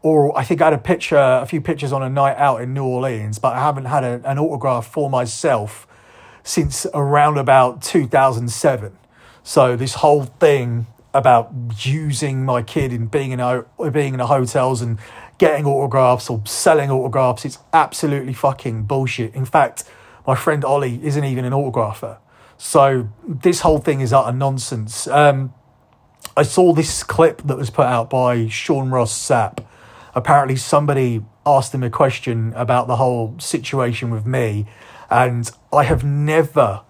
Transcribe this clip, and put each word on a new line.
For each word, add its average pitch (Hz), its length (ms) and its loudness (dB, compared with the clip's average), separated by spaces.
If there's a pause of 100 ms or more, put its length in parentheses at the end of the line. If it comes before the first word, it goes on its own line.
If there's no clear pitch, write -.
or 151 360 2
I 139 60 -2
think 160 180 0
I 156 40 6
had 160 60 4
a 139 60 0
picture, - 400 0
a 131 280 4
few 156 140 -4
pictures 143 320 -4
on 135 100 -4
a 127 60 -4
night 139 280 0
out 123 260 2
in 127 100 -8
New 139 120 -4
Orleans, 123 540 -4
but 123 160 -2
I 127 60 -4
haven't 139 260 -2
had 135 180 -2
a, 120 200 -6
an 139 140 -2
autograph 139 480 -2
for 143 240 -4
myself 123 760 -2 (560)
since - 520 -4
around 147 420 2
about 131 460 4
two 156 240 0
thousand 123 420 2
seven. 113 480 -2 (460)
So 127 340 2
this 127 180 -4
whole 147 300 4
thing 123 600 0 (260)
about 120 400 4 (280)
using 139 640 -4
my 123 180 0
kid 131 300 -4
and 113 180 -6
being 139 220 -2
in 127 80 -6
ho-, 123 260 -2 (260)
being 139 220 -2
in 127 60 -6
the 120 80 -2
hotels 131 520 0
and 117 180 -4 (380)
getting 151 300 2
autographs 131 640 2
or 113 160 -4
selling 147 440 2
autographs, 127 540 0
it's 127 140 -10 (140)
absolutely 143 600 0
fucking 123 520 -4
bullshit. 127 500 -4
In 131 100 -4
fact, 139 400 0 (420)
my 131 80 2
friend 147 300 -2
Ollie 131 380 0
isn't 147 220 -2
even 131 200 -4
an 123 80 -2
autographer. 123 680 -4 (380)
So 135 520 2 (180)
this 175 340 0
whole 156 180 2
thing 139 220 -2
is 123 120 0
utter 123 200 4
nonsense. 127 760 -4
Um, 139 440 2 (840)
I 143 60 4
saw 175 300 4
this 151 300 -2
clip - 400 0
that 143 140 -4
was 127 140 -6
put - 160 2
out 120 220 0
by 123 400 0
Sean 131 420 -4
Ross 123 220 0
Sapp. - 520 -2 (500)
Apparently 135 420 2
somebody 131 680 0 (220)
asked 139 280 2
him 131 80 -4
a 120 80 -4
question 117 640 -2
about 123 320 0
the 123 100 -2
whole 120 420 -2
situation 123 720 -4
with 110 160 -4
me, 107 400 -2 (420)
and 120 420 0 (220)
I 143 120 4
have 131 200 0
never 147 840 0